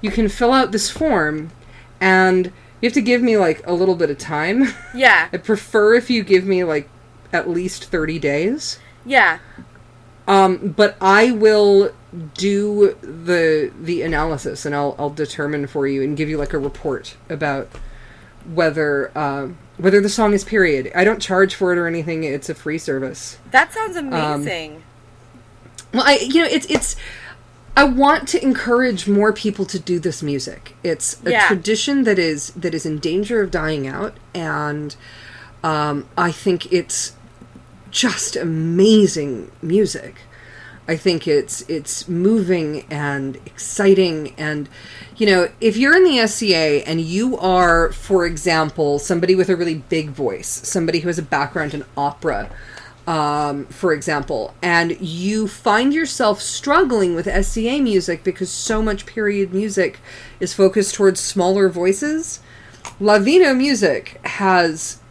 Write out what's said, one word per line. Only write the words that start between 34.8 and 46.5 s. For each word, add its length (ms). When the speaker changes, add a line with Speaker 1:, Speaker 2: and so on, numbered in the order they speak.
Speaker 1:
um, 420
I 140
think 380
it's 420
just 460
amazing 1120
music. 540
I 100
think 300
it's, 420
it's 380
moving 840
and 460
exciting, 880
and, 320
you 100
know, 220
if 200
you're 180
in 80
the 140
S 160
C 200